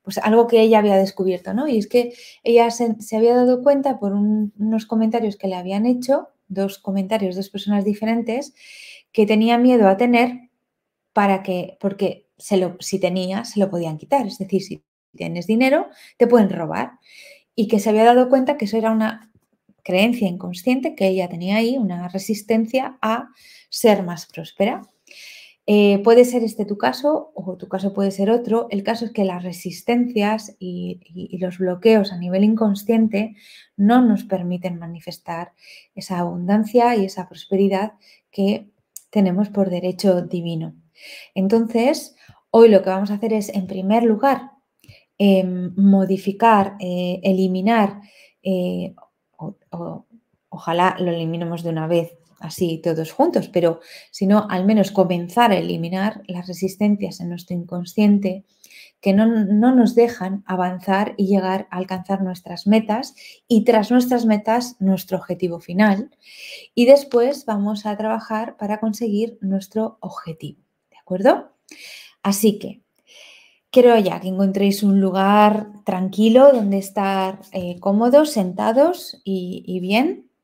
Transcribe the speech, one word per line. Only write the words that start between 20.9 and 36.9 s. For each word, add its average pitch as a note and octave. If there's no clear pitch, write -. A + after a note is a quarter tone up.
que F#3+
ella F#3
tenía F3+
ahí, A#3
una F3+
resistencia A3
a A3+
ser G3
más E3+
próspera. G3
Eh, G3+
puede A#3
ser B3
este G#3+
tu G3+
caso C#4
o F3+
tu -
caso G3
puede G3
ser G3
otro. A#3
El G3
caso A3+
es A3
que G3+
las F3+
resistencias A3
y, F3+
y, F3+
y -
los F3+
bloqueos F#3+
a F3
nivel F3+
inconsciente A3
no A#3
nos G#3+
permiten F3+
manifestar E3+
esa F#3
abundancia G#3